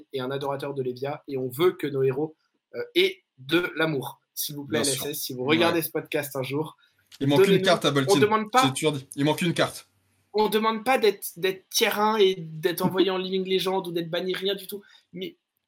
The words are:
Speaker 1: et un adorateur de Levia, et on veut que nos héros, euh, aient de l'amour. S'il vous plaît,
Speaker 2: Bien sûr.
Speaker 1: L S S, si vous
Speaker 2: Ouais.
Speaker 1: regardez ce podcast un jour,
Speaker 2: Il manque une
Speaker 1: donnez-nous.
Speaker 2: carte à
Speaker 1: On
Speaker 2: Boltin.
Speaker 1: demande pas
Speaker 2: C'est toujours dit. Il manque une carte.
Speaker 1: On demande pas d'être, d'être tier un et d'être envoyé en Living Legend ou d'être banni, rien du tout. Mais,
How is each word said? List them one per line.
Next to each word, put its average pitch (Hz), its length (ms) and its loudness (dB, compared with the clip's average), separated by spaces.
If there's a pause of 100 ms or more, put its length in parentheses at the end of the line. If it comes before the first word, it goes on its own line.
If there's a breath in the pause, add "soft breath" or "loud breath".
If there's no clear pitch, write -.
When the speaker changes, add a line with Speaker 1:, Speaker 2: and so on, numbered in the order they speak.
(120)
Speaker 1:
et 135 100 -4
un 127 100 -4
adorateur 139 420 -4
de 135 80 -4
Levia, 127 460 -6
et 139 100 -6
on 131 100 -4
veut 165 260 2
que 180 120 -6
nos 135 160 -2
héros, 135 340 0 (400)
euh, 120 60 -6 (140)
aient 185 280 2 (140)
de 160 380 0
l'amour. 151 440 -2 (140)
S'il - 220 -8
vous 143 100 -10
plaît, 151 160 -2
Speaker 2:
Bien 139 100 0
sûr. 131 140 -4
Speaker 1:
L 143 60 -6
S 147 60 -8
S, - 60 -6
si 135 100 -8
vous 123 100 -6
Speaker 2:
Ouais. 147 120 2
Speaker 1:
regardez 170 280 4
ce - 80 -8
podcast 147 440 -4
un 131 80 -4
jour, 139 320 -6 (440 soft breath)
Speaker 2:
Il 135 80 0
manque 143 140 6
une 196 40 8
Speaker 1:
donnez-nous. 190 200 4
Speaker 2:
carte 175 200 4
à 151 40 2
Speaker 1:
On 139 40 2
Speaker 2:
Boltin. 139 260 4
Speaker 1:
demande 214 320 2
pas 254 120 4
Speaker 2:
C'est 262 100 2
toujours 151 200 0
dit. 135 220 -10
Il 143 100 0
manque 151 160 2
une 170 120 0
carte. - 340 -2 (460)
Speaker 1:
On 214 160 2
demande 220 360 0
pas 262 120 4
d'être, 208 300 0 (100)
d'être 190 320 -4
tier - 200 2
un 214 280 0
et 190 180 4
d'être 165 460 -4
envoyé 185 300 2
en 185 60 -2
Living 185 300 -2
Legend 185 380 0
ou 180 60 -8
d'être 170 180 -4
banni, 180 240 -4
rien 190 220 -4
du 190 120 -12
tout. 202 140 -12 (320 soft breath)
Mais, 175 240 -12 (300)